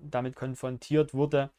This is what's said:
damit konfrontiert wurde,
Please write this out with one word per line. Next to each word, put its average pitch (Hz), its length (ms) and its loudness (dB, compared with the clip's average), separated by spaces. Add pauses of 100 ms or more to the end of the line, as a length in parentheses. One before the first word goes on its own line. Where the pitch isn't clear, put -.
damit 127 340 -2
konfrontiert 131 800 0
wurde, 143 440 2